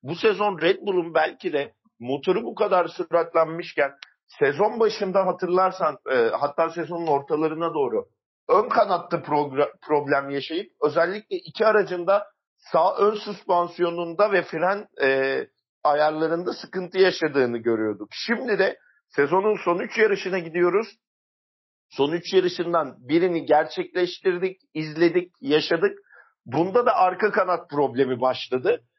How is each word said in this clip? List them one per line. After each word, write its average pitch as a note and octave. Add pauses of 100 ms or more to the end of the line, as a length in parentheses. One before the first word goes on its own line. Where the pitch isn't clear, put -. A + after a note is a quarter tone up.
Bu D3
sezon G3
Red F3+
Bull'un F3
belki E3+
de D3 (260)
motoru C3+
bu A#2
kadar F#3
süratlenmişken E3 (360)
sezon F3+
başında G3
hatırlarsan, F3+ (140)
e, C3
hatta C#3
sezonun E3+
ortalarına D#3
doğru A#2 (440)
ön G#3
kanatta F#3+
progra-, C#3+ (100)
problem C#3
yaşayıp D#3+ (100)
özellikle E3+
iki F#3+
aracın F3+
da G3+ (460)
sağ F3
ön G#3
süspansiyonunda F3
ve F#3
fren, F#3 (160)
e, C3+ (440)
ayarlarında D#3
sıkıntı F#3
yaşadığını C#3+
görüyorduk. A2
Şimdi A3+
de G3 (300)
sezonun F#3
son F3
üç A3+
yarışına G3
gidiyoruz. F3 (1000)
Son C#3+
üç E3+
yarışından F3 (120)
birini E3+
gerçekleştirdik, F3 (140)
izledik, D#3+
yaşadık. D#3+ (480)
Bunda F#3
da A3
arka F#3
kanat F3+
problemi B2+
başladı. C3 (140)